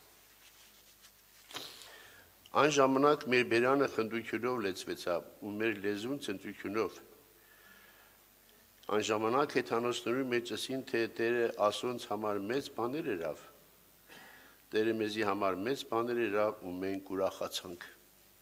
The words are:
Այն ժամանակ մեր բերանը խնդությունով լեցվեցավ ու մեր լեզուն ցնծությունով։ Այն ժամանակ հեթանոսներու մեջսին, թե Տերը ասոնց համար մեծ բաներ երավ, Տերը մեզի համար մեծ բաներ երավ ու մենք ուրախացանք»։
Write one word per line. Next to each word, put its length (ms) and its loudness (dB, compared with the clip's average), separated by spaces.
Այն 180 6
ժամանակ 560 4
մեր 160 6
բերանը 440 4
խնդությունով 720 -2
լեցվեցավ 800 -4
ու 160 -8
մեր 240 0
լեզուն 420 -4
ցնծությունով։ 760 -4
Այն 160 2
ժամանակ 460 2
հեթանոսներու 760 0
մեջսին, 560 -4
թե 260 0
Տերը 380 2
ասոնց 500 0
համար 340 -2
մեծ 280 -2
բաներ 360 -4
երավ, 400 -4
Տերը 260 2
մեզի 320 0
համար 320 2
մեծ 280 -2
բաներ 360 0
երավ 380 2
ու 140 -8
մենք 340 -4
ուրախացանք»։ 800 -4